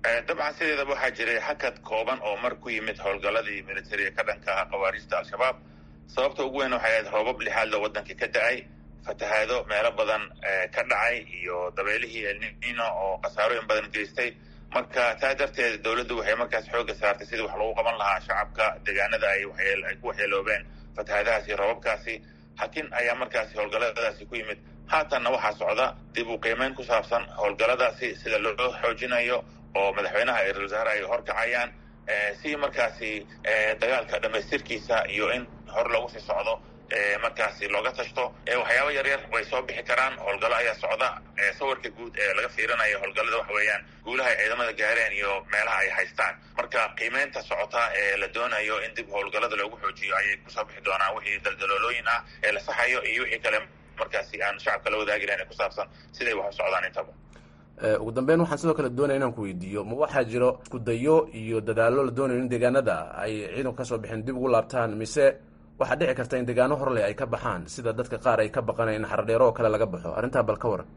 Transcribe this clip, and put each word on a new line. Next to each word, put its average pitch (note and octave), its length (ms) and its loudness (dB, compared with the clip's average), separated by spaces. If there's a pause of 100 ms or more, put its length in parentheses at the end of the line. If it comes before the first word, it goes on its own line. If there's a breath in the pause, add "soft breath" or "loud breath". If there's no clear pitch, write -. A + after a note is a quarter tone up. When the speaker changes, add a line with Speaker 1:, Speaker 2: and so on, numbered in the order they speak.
Speaker 1:
Eh, A#2 200 2
dabcan D3 280 -2
sideedaba C#3+ 400 -2
waxaa B2+ 160 0
jiray A2+ 280 -2
hakad - 440 -4
kooban A#2 400 -2
oo G#2 140 -2
mar - 260 -4
ku B2 60 -8
yimid A2 300 -4
howlgalladii G2+ 680 -2
militariga G2 480 -4
ka - 80 0
dhanka G2+ 320 -4
ah F#2+ 160 0
khawaariijta F#2+ 480 -2
Al-Shabaab. B2 360 -2 (520 loud breath)
Sababta C4+ 380 0
ugu C3 140 -4
weyn C3 140 2
waxay A2+ 180 2
ahayd G#2+ 200 2
roobab A2 300 2
lixaad A2 300 0
loo G#2 100 2
waddanka G#2+ 340 -4
ka - 120 -4
da'ay, A#2 400 0 (380)
fatahaado F2 640 0
meelo - 280 2
badan, A2 260 2 (220)
eh, F#2+ 280 0
ka B2+ 120 -2
dhacay A#2+ 400 0 (160)
iyo F2+ 360 -4
dabeylihii A2 500 -2
El G2+ 140 -4
Niño A#2 440 -6
oo F#2+ 400 -2
khasaarooyin A2 440 0
badan G#2+ 240 2
geystay. A2 440 -4 (380 loud breath)
Marka A#2+ 420 2
taa C3+ 200 2
darteed A#2 480 0
dowladdu A#2 340 0
waxay G#2+ 180 2
markaas A#2 320 -2
xoogga A2+ 280 -2
saartay G#2 320 0
sidii A2+ 200 -4
wax G#2 100 -6
loogu G#2+ 180 0
qaban A2+ 220 2
lahaa G2+ 220 2
shacabka G#2 460 0 (200)
deegaanada G2+ 440 2
ay G2 160 2
waxyeel-, G2 420 0
ay G2 140 -6
ku - 60 -6
waxyeeloobeen G2+ 560 0 (320 loud breath)
fatahaadahaasi G#2 520 0
iyo G2+ 100 -2
roobabkaasi. G2+ 560 -2 (420 loud breath)
Hakin D3+ 360 -6
ayaa A#2+ 240 2
markaasi A#2+ 420 -4
howlgalladaasi G#2+ 680 -2
ku - 100 -10
yimid. G#2+ 240 -8 (280 loud breath)
Haatanna B2+ 420 2
waxaa G#2+ 240 2
socda A2 420 2 (180)
dib A#2 140 -2
u A#2 120 -4
qiimeyn B2 360 0
ku C3 80 -10
saabsan A#2 400 2 (140)
howlgalladaasi G2+ 760 2
sida A2 240 -2
loo A2+ 320 0 (100)
xoojinayo A#2+ 640 0 (320 loud breath)
oo G2 180 4
madaxweynaha G#2+ 500 2
iyo G2 100 0
ra'iisul G2 100 -2
wasaare G#2+ 280 0
ay G#2 100 0
horkacayaan, A#2 680 0 (380 loud breath)
eh, G#2 240 0 (100)
si D3+ 160 -2
markaasi, A2+ 680 -2 (180 loud breath)
eh, G#2+ 360 2
dagaalka - 400 0
dhammaystirkiisa - 880 -2
iyo G#2 240 0
in B2 140 -4 (260)
hor A#2 160 2
lagu A#2 200 2
sii A2+ 120 -12
socdo, - 380 -2 (340 loud breath)
eh, G2+ 240 2
markaasi G2+ 500 -2
looga G2 240 0
tashto. B2 420 -4 (120)
Eh, A#2+ 80 0
waxyaabo B2 380 2
yar C3+ 160 0
yar C#3 120 2 (140)
way A2+ 100 0
soo B2+ 220 -2
bixi - 180 -8
karaan, B2+ 360 2
howlgallo G2+ 360 0
ayaa A2+ 220 0
socda. A#2 320 0 (320)
Eh, - 160 4
sawirka C3+ 320 -2
guud - 280 -14
ee G2+ 200 2
laga - 120 0
fiirinayo G#2+ 520 0
howlgallada A2 360 -2
waxa A2 160 -4
weeyaan G#2 280 2 (240 loud breath)
guulaha B2+ 240 0
ay A2+ 80 4
ciidamada A2+ 360 0
gaareen G#2+ 400 2
iyo G2+ 180 -2 (200)
meelaha G#2 300 0
ay G2 80 2
haystaan. - 460 -2 (220 loud breath)
Marka A#2+ 400 0
qiimeynta B2+ 440 -2
socota - 400 -2 (160)
ee G2+ 200 2
la G2 100 -2
doonayo G#2+ 580 -2
in A2+ 80 -10
dib G#2+ 160 -10
howlgallada G2+ 460 -2
loogu G2+ 260 -4
xoojiyo G2 340 -4
ayay G2+ 300 2
ku - 60 -18
soo - 140 -4
bixi - 200 -18
doonaan G2 320 2
wixii G2+ 240 -4
daldaloolooyin G2+ 680 0
ah A#2 140 2 (220 loud breath)
ee G#2 80 4
la G#2 80 0
saxayo B2 500 0
iyo A#2+ 140 0
wixii - 180 -4
kale G#2+ 160 2 (400)
markaasi - 460 -4
aan G2+ 160 -2
shacabka - 320 -2
la G#2+ 60 0
wadaagi G#2 280 0
lahayn G2 160 0
ee - 80 -10
ku - 40 -16
saabsan G2+ 340 -2 (240 loud breath)
siday B2 220 -2
wax G2 200 -4
u - 80 -14
socdaan F#2+ 240 0
intaba. - 280 -6 (680 loud breath)
Speaker 2:
Eh, G#2+ 180 4
ugu A2 100 -4
dambeyn C3+ 280 4
waxaan E3+ 180 2
sidoo E3 200 2
kale C#3 120 0
doonaya C3+ 280 2
inaan C3 160 0
ku A2+ 80 -6
weydiiyo, F#2+ 420 -4
ma A2 120 -4
waxaa C#3+ 280 2
jiro B2 400 2
isku - 160 -8
dayo C3+ 540 4
iyo A2+ 280 -2
dadaallo A2+ 420 4
la B2+ 80 2
doonayo B2 280 2
in B2+ 100 -2
deegaanada A#2+ 460 4 (220)
ay G#2 380 -4
ciidanku B2 220 -2
ka C3 80 -4
soo A#2 120 -2
bixin A2 280 -4
dib C3 120 -4
ugu B2+ 100 0
laabtaan, A#2 480 4
mise A2+ 300 4 (540 loud breath)
waxaa B2+ 160 4
dhici C3+ 200 2
karta B2+ 220 -2
in B2 80 0
deegaano B2 320 4
hor C3+ 160 2
leh A2 120 4
ay G#2 80 2
ka - 120 -2
baxaan, A2 420 -2
sida A#2 260 -4
dadka A#2+ 240 -2
qaar A2+ 220 4
ay G#2+ 100 4
ka C3 120 0
baqanayaan A2+ 420 2
in G2+ 60 -4
Xaradheero A2+ 380 6
oo A2+ 60 6
kale A2+ 160 4
laga G#2+ 160 4
baxo. E2+ 300 -6
Arrintaa B2 280 2
bal G#2+ 140 2
ka B2 120 -2
waran. F2+ 280 -2